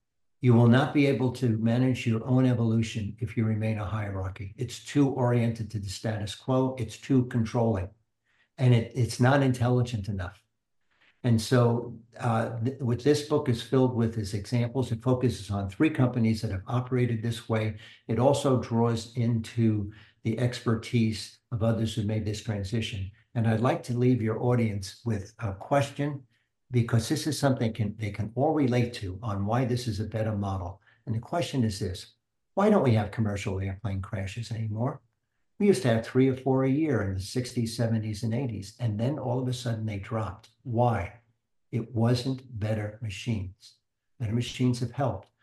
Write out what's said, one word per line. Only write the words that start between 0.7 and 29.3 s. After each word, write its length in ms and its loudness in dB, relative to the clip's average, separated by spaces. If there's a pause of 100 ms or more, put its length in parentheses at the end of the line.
be 140 6
able 240 2
to 260 0
manage 480 2
your 220 0
own 180 4
evolution 720 0
if 180 -6
you 100 0
remain 340 -2
a 60 -6
hierarchy. 680 -6
It's 300 -8
too 240 2
oriented 600 0
to 80 -6
the 100 -6
status 460 -6
quo. 420 0
It's 200 -8
too 280 2
controlling. 640 0 (720)
And 160 6
it, 180 0
it's 260 -2
not 220 6
intelligent 680 0
enough. 300 -6 (880)
And 160 4
so, 560 2 (220)
uh, 460 -2
th-, 160 -4
what 200 -2
this 280 2
book 180 2
is 140 0
filled 340 2
with 220 0
is 160 -6
examples. 580 -2
It 100 -4
focuses 480 0
on 200 -2
three 200 2
companies 520 2
that 100 -4
have 160 -8
operated 540 0
this 260 -6
way. 300 -2 (320)
It 100 0
also 400 4
draws 560 0
into 800 0 (320)
the 120 0
expertise 1000 0 (160)
of 100 -2
others 320 0
who 80 -2
made 220 -2
this 180 -4
transition. 680 -4 (260)
And 120 2
I'd 140 2
like 220 0
to 140 -4
leave 240 4
your 220 -2
audience 640 0
with 340 -4
a 140 -4
question, 680 -2 (500)
because 360 0
this 180 -2
is 140 -2
something 320 2
can, 260 -4
they 140 -6
can 240 -8
all 160 2
relate 440 2
to 280 -8
on 220 -4